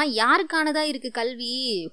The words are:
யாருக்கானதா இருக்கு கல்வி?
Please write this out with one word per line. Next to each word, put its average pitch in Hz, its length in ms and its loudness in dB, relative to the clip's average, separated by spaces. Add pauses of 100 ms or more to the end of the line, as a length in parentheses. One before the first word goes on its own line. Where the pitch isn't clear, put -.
யாருக்கானதா 302 760 2
இருக்கு 285 300 -4
கல்வி? 240 800 -4